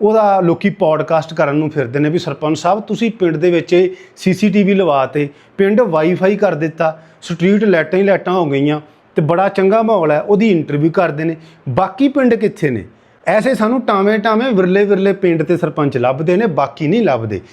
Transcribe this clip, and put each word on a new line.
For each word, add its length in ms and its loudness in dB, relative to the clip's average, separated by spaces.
ਉਹਦਾ 380 2
ਲੋਕੀ 300 0
ਪੌਡਕਾਸਟ 640 0
ਕਰਨ 220 0
ਨੂੰ 140 0
ਫਿਰਦੇ 300 -4
ਨੇ 100 0
ਵੀ, 100 -2
"ਸਰਪੰਚ 380 -6
ਸਾਹਿਬ, 240 0
ਤੁਸੀਂ 300 -4
ਪਿੰਡ 260 -2
ਦੇ 140 0
ਵਿੱਚ 420 2
ਸੀ 180 0
ਸੀ 160 0
ਟੀ 140 2
ਵੀ 100 2
ਲਵਾ 320 2
ਤੇ, 240 -4
ਪਿੰਡ 240 2
ਵਾਈਫਾਈ 540 0
ਕਰ 200 0
ਦਿੱਤਾ, 460 -4
ਸਟਰੀਟ 420 0
ਲਾਈਟਾਂ 360 2
ਹੀ 40 2
ਲਾਈਟਾਂ 300 0
ਹੋ 120 0
ਗਈਆਂ 360 0
ਤੇ 60 0
ਬੜਾ 280 2
ਚੰਗਾ 320 2
ਮਾਹੌਲ 300 2
ਹੈ," 100 0
ਉਹਦੀ 280 2
ਇੰਟਰਵਿਊ 420 0
ਕਰਦੇ 320 0
ਨੇ। 120 -4
ਬਾਕੀ 380 0
ਪਿੰਡ 280 2
ਕਿੱਥੇ 340 -2
ਨੇ? 160 -6
ਐਸੇ 260 0
ਸਾਨੂੰ 280 0
ਟਾਵੇਂ 380 0
ਟਾਵੇਂ, 320 0
ਵਿਰਲੇ 340 2
ਵਿਰਲੇ 280 2
ਪਿੰਡ 300 0
ਤੇ 140 0
ਸਰਪੰਚ 400 -2
ਲੱਭਦੇ 400 0
ਨੇ, 100 2
ਬਾਕੀ 400 -2
ਨਹੀਂ 160 2
ਲੱਭਦੇ। 380 -2